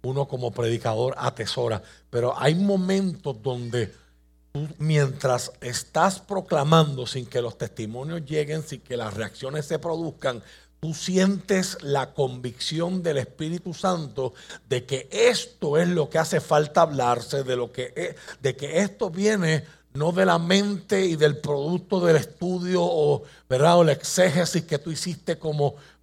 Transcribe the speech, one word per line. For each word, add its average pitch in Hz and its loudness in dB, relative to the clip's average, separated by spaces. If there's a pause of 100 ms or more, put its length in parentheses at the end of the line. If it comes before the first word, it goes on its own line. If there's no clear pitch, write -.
uno 131 -2
como 127 -4
predicador 117 0
atesora. 117 -4 (260)
Pero 120 0
hay 147 4
momentos 185 -2
donde 120 -4 (600)
tú, 147 -6
mientras 143 0
estás 160 0
proclamando, 156 4
sin 123 -6
que 123 -2
los 117 -6
testimonios 123 -8
lleguen, 151 -2
sin 135 -12
que - -8
las 107 -6
reacciones 131 -8
se 156 -4
produzcan, 156 -4 (420)
tú 160 -6
sientes 185 0
la 139 -2
convicción 143 -4
del 160 0
Espíritu 165 -6
Santo 143 -4 (340)
de 123 -2
que 131 -6
esto 202 0
es 175 4
lo 170 0
que - -2
hace 160 0
falta 151 2
hablarse, 131 0
de 127 -2
lo 123 -4
que, - -8
eh, 175 -8 (240)
de 135 -2
que 151 -2
esto 202 -2
viene 180 2 (300)
no 151 0
de 185 2
la 170 4
mente 196 2
y 170 2
del 147 4
producto 160 -2
del 170 6
estudio 180 -2
o, 151 2 (240)
¿verdad? 151 6
o 175 8
la 151 4
exégesis 170 0
que 151 -2
tú 156 -6
hiciste 165 -6
como, 147 0 (280)